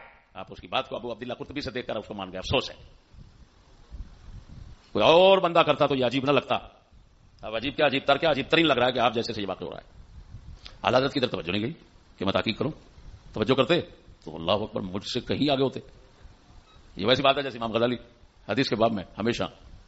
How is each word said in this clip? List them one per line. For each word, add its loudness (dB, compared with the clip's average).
آپ -14
اس -18
کی -18
بات -4
کو -8
ابو -8
عبداللہ -10
قرطبی -10
سے -8
دیکھ -8
کر -6
اس -8
کو -10
مان -10
گئے، -10
افسوس -4
ہے۔ -16
کوئی 2
اور 8
بندہ 2
کرتا 2
تو 0
یہ 0
عجیب 0
نہ 2
لگتا۔ 2
اب -6
عجیب -4
کیا، 4
عجیب 2
تر 6
کیا، 2
عجیب 0
ترین 4
لگ 6
رہا 2
ہے 0
کہ -2
آپ 2
جیسے -2
سے -8
یہ -6
واقع -8
ہو -8
رہا -12
ہے۔ -18
اعلیٰ 4
حضرت 0
کی -2
طرف 0
توجہ -4
نہیں 0
گئی -2
کہ -2
میں 2
تحقیق 0
کروں، 0
توجہ 2
کرتے 4
تو -14
اللہ -2
اکبر، -2
مجھ -6
سے -6
کہیں -2
آگے 2
ہوتے۔ -2
یہ -6
ویسی 2
بات 4
ہے -2
جیسے -8
امام -4
غزالی 2
حدیث 0
کے -2
باب 2
میں -6
ہمیشہ -2